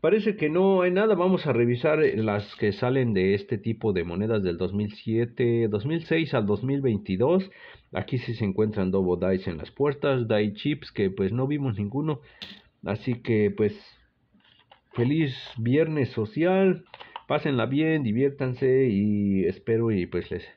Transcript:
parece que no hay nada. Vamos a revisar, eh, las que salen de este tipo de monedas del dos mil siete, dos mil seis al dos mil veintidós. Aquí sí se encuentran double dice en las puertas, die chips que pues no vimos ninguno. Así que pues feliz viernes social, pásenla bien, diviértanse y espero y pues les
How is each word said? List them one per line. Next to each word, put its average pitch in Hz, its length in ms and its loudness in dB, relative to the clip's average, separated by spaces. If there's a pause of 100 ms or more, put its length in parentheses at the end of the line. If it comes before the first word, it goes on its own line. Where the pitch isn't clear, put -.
parece 202 360 2
que 147 140 0
no 185 320 4
hay 180 80 2
nada. 202 240 2
Vamos 175 320 2
a 139 60 0
revisar, 123 500 2
eh, 135 140 2
las 104 400 -2
que 104 160 0
salen 123 420 0
de 95 200 4
este 101 240 -4
tipo 113 340 -2
de 90 120 0
monedas 101 380 -2
del 85 160 -2
dos 92 160 -4
mil 104 180 -2
siete, 117 760 0
dos 104 180 -2
mil 165 180 -4
seis 160 300 0
al 110 120 0
dos 104 180 0
mil 139 180 -2
veintidós. 127 680 0 (440)
Aquí 120 260 -4
sí 120 160 -6
se 110 100 -4
encuentran 101 460 0
double 92 400 0
dice 95 200 -2
en 80 80 -6
las 73 120 -12
puertas, 139 560 -2
die 107 280 0
chips - 360 -6
que 98 200 0
pues 95 220 -2
no 131 140 -2
vimos 139 320 -2
ninguno. 139 420 -4 (640)
Así 117 380 -4
que 107 280 2
pues 104 280 -2 (1120)
feliz 135 420 0 (240)
viernes 143 520 0
social, 180 760 0 (440)
pásenla 143 380 0
bien, 156 360 0
diviértanse 131 840 0
y 101 560 2
espero 113 480 0
y 90 140 0
pues 87 240 -6
les 90 160 -8 (100)